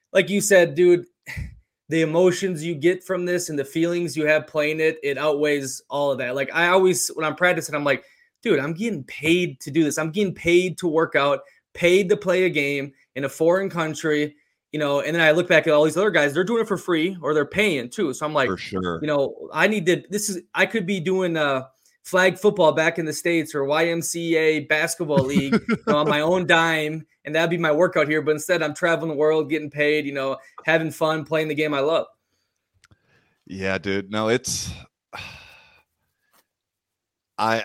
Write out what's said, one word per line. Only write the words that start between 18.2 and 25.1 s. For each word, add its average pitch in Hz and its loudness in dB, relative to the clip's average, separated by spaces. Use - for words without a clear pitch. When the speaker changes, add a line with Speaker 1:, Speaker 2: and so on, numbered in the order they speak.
Speaker 1:
I'm 156 -6
like, 131 2
Speaker 2:
For 92 -4
sure. 90 -6
Speaker 1:
you 147 -6
know, 143 -4
I 165 0
need 208 -2
to, 165 0
this 208 -6
is, 180 -10
I 190 0
could 196 -6
be 190 -4
doing, 180 -2
uh, 139 -2
flag 185 2
football 185 4
back 160 0
in 165 -4
the 151 -4
States 165 -2
or 139 -2
Y 156 0
M 170 -2
C 170 -2
A 156 2
basketball 151 0